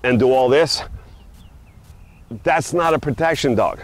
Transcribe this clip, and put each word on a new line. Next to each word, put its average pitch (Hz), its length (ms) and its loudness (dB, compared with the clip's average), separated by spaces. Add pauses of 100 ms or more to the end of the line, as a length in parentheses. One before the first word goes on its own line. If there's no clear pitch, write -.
and 123 160 2
do 127 140 4
all 131 160 2
this, 147 340 2 (1600)
that's 165 300 -2
not 165 200 0
a 156 60 0
protection 151 560 -2
dog 98 300 -2